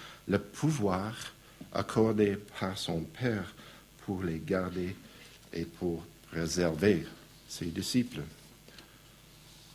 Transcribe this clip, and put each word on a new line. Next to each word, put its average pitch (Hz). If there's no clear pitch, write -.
le 98
pouvoir 104
accordé 104
par 95
son 85
Père 101
pour 92
les 82
garder 90
et 82
pour 85
préserver 82
ses -
disciples. 98